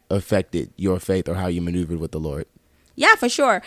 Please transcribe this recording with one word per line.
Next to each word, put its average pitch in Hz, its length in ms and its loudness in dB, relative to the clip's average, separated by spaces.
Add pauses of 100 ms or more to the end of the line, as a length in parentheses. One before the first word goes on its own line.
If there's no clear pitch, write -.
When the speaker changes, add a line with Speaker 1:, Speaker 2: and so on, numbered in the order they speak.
Speaker 1:
affected 92 680 0
your 92 200 2
faith 92 300 0
or 82 80 -2
how 92 120 -2
you 87 140 -2
maneuvered 85 380 -2
with 80 140 -6
the 78 80 -4
Lord. 76 240 -4 (500)
Speaker 2:
Yeah, 427 200 6
for 247 120 -4
sure. 240 400 0